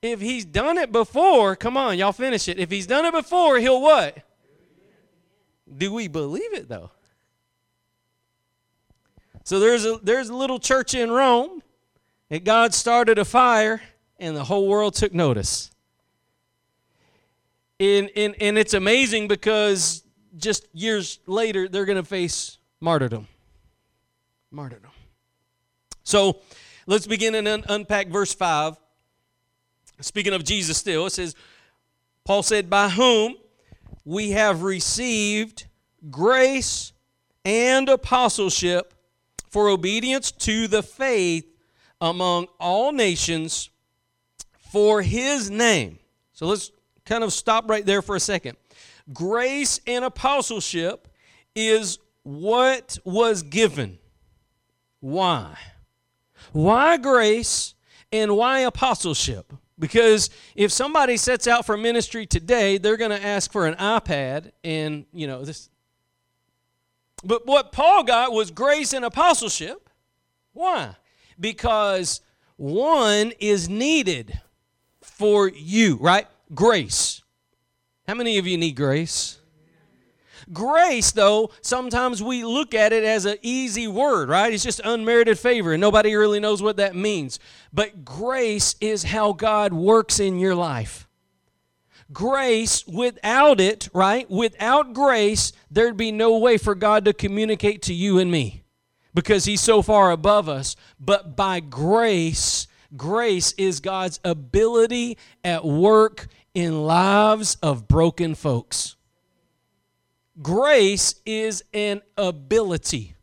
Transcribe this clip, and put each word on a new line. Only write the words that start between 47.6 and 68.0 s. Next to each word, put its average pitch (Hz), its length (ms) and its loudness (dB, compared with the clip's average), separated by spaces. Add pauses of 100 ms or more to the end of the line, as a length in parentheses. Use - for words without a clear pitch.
right 214 160 -2
there 196 180 0
for 202 140 -6
a 180 40 -4
second. 175 360 -6 (560)
Grace 247 760 -2
and 247 180 -4
apostleship 233 1040 -4 (460)
is 220 440 0 (240)
what 226 840 -2
was 208 380 0
given. 143 560 -2 (1040)
Why? 139 560 -4 (960)
Why 233 440 4
grace 240 800 0 (360)
and 214 260 0
why 254 240 2
apostleship? 185 920 -2 (260)
Because 214 520 4 (260)
if 202 160 2
somebody 269 460 0
sets 247 280 -2
out 240 200 2
for 208 100 -2
ministry 226 500 -2
today, 196 520 2
they're 208 180 2
gonna 220 180 -2
ask 202 380 -4
for 190 140 0
an 160 80 0
iPad 170 760 -4 (140)
and, 156 480 -6
you 156 160 -10
know, 131 160 -12
this. 151 240 -16 (1500)
But 233 240 -4
what 269 240 2
Paul 339 320 4